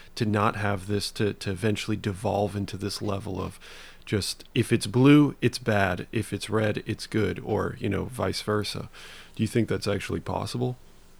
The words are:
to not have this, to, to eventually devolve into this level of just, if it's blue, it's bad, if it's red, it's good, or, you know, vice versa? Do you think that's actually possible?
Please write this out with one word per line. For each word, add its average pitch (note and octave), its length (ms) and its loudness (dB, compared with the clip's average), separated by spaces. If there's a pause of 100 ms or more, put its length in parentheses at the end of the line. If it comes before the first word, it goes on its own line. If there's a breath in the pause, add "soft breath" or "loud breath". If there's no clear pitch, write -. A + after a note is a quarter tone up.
(160 soft breath)
to A#2+ 100 0
not G#2 300 4
have G2+ 320 -2
this, G2+ 240 -2
to, G2+ 220 0
to - 180 -6
eventually G#2 460 0
devolve G2 580 0
into G2 220 -4
this G2 240 -4
level G2+ 400 -4
of F2 180 -8 (460 loud breath)
just, - 480 -2
if - 180 2
it's A2+ 160 2
blue, C#3 540 8
it's B2 160 2
bad, G2 540 2
if G#2+ 200 -2
it's G2+ 180 -4
red, G#2+ 360 0
it's - 220 -6
good, F#2+ 360 0
or, F#2+ 360 0
you G#2 100 -2
know, F2+ 160 0
vice F#2+ 360 -2
versa? G#2 480 -2 (460 loud breath)
Do A2+ 80 0
you G#2+ 40 2
think A2+ 200 2
that's F#2+ 200 -2
actually F#2+ 340 -2
possible? A#2+ 560 -4 (420)